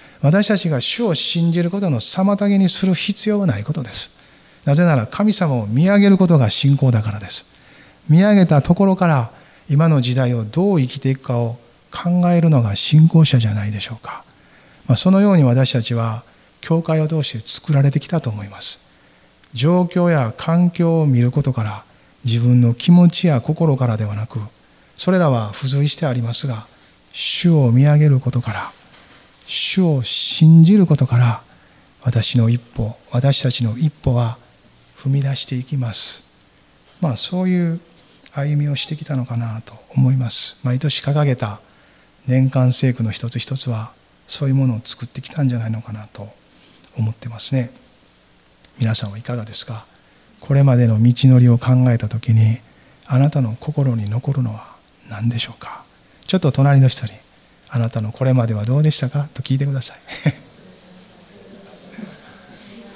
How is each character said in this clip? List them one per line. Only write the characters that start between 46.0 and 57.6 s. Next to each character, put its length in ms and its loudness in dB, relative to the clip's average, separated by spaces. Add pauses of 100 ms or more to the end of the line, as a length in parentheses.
と 160 -16 (680)
思 140 -2
っ 20 -10
て 160 -14
ま 100 -14
す 160 -6
ね。 160 -4 (1080)
皆 160 -2
さ 120 -8
ん 40 -12
は 60 -16
い 40 -14
か 160 -10
が 80 -10
で 80 -18
す 120 -10
か？ 200 -16 (540)
こ 140 -6
れ 100 4
ま 120 4
で 100 2
の 160 2
道 120 4 (160)
の 100 6
り 100 6
を 80 4
考 340 2
え 60 0
た 120 -6
と 100 -6
き 140 -2
に、 260 2 (480)
あ 100 -2
な 140 2
た 100 -2
の 180 -4
心 360 -2
に 140 -4
残 240 -4
る 100 -2
の 100 -4
は 140 -16 (420)
何 200 -4
で 100 -4
し 100 -8
ょ 80 -20
う 20 -20
か？ 240 -18 (440)
ち 80 0
ょ 20 0
っ 40 0
と 100 0
隣 300 4
の 80 6
人 160 -4
に、 80 -12 (560)